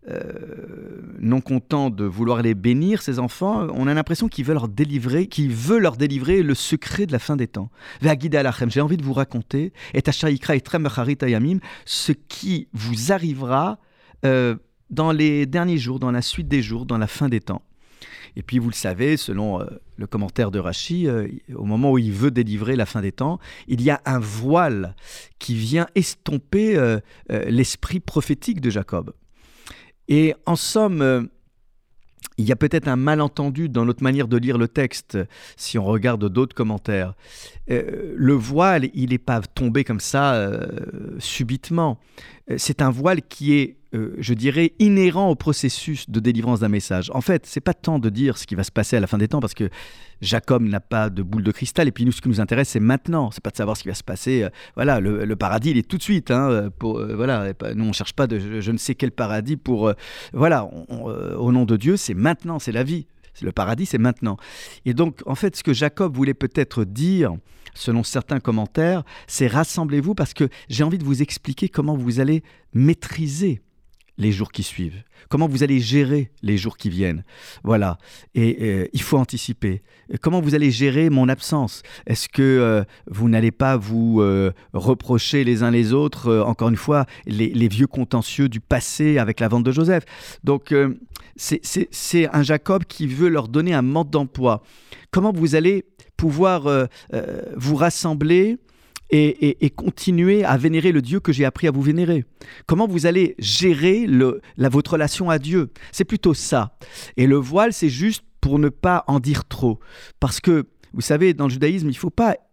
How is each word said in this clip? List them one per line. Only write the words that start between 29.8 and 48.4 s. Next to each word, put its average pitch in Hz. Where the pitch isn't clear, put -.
Et 156
en 170
somme, 196
euh, 131
il 110
y 107
a 123
peut-être 147
un 131
malentendu 147
dans 117
notre 120
manière 131
de 120
lire 120
le 117
texte, -
si -
on 101
regarde 104
d'autres 120
commentaires. 104
Euh, -
le 135
voile, 139
il 127
n'est 127
pas 120
tombé 127
comme 110
ça, 139
euh, 101
subitement. 135
Euh, -
c'est -
un 131
voile 147
qui 143
est, 139
euh, 113
je 117
dirais, 139
inhérent 196
au 156
processus -
de 107
délivrance 117
d'un 110
message. 95
En 131
fait, 175
c'est -
pas 175
tant 160
de 113
dire 120
ce -